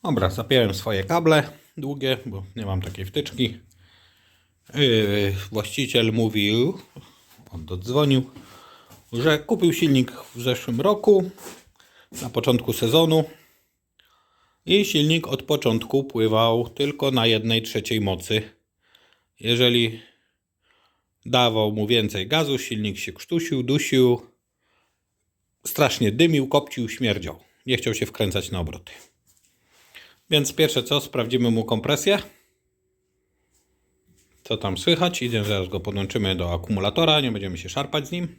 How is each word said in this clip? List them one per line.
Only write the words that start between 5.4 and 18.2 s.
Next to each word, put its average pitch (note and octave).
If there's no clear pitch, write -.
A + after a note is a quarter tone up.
właściciel A2+
mówił, A2
on E2
dodzwonił, B2
że D3
kupił F3
silnik C#3
w A#2+
zeszłym B2
roku, G3+
na A#2+
początku A#2+
sezonu D#3+
i G3
silnik D#3+
od C#3
początku C3+
pływał A2+
tylko C#3+
na B2
jednej A2+
trzeciej A2
mocy. G2